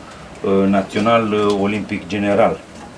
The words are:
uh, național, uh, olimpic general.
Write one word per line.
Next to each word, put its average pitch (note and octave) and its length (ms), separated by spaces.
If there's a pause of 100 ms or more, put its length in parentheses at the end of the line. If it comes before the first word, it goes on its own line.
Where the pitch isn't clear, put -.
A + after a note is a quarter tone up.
(420)
uh, G2 240
național, G#2+ 640
uh, G#2 280
olimpic G2+ 460
general. G2+ 540 (380)